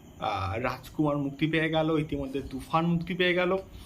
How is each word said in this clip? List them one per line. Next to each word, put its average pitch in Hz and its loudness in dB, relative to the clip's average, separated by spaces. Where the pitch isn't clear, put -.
আহ, 101 0
রাজকুমার 131 0
মুক্তি 143 0
পেয়ে 160 2
গেল, 160 2
ইতিমধ্যে 139 -2
তুফান 147 0
মুক্তি 170 0
পেয়ে 175 2
গেল, 180 2